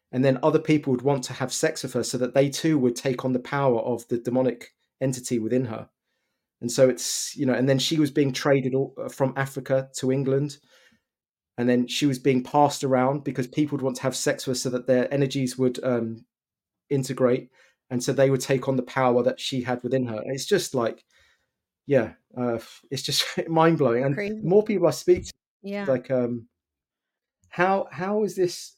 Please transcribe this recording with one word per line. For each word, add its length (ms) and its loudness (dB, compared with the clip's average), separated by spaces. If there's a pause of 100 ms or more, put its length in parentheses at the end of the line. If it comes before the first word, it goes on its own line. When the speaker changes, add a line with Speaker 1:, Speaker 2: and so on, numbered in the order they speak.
(120)
Speaker 1:
and 140 0
then 180 2
other 160 4
people 320 0
would 120 0
want 220 0
to 80 -12
have 200 -6
sex 300 -2
with 100 -8
her 100 -2
so 140 -6
that 160 -2
they 160 4
too 300 0
would 160 2
take 280 -4
on 100 -2
the 60 0
power 400 0
of 300 -4
the 80 -2
demonic 560 -2 (260)
entity 400 -2
within 260 0
her. 220 -10 (720)
And 80 -6
so 200 4
it's, 480 -6
you 80 -2
know, 80 2
and 160 2
then 100 2
she 180 0
was 140 2
being 220 2
traded 420 0
all, 260 -2
uh, 60 -8
from 300 -2
Africa 580 -4
to 160 -2
England, 460 0 (1000)
and 120 2
then 180 2
she 180 -2
was 140 0
being 240 2
passed 400 2
around 400 2
because 240 -4
people 300 -2
would 60 -6
want 140 -2
to 60 -12
have 120 -2
sex 300 -2
with 120 -2
her 20 -6
so 100 -4
that 180 -4
their 260 2
energies 440 0
would, 260 0
um, 420 -2 (640)
integrate, 600 0 (400)
and 140 -4
so 80 0
they 180 4
would 120 2
take 260 0
on 80 0
the 80 0
power 400 2
that 160 0
she 220 -4
had 220 -4
within 240 0
her. 100 -6
And 160 -6
it's 120 -6
just 300 0
like, 300 -2 (800)
yeah, 280 2 (240)
uh, 220 -2 (320)
it's 120 -6
just 220 -2 (120)
<laughs> 100 -4
mind-blowing. 560 4
And 120 0
Speaker 2:
Crazy. 200 -6
Speaker 1:
the 120 -6
more 160 6
people 240 2
I 40 4
speak 340 2
to, 80 -16 (300)
Speaker 2:
Yeah. 220 -8
Speaker 1:
like, 260 -2
um, 360 -2 (1000)
"How, 420 0
how 320 -2
is 120 -4
this 420 -4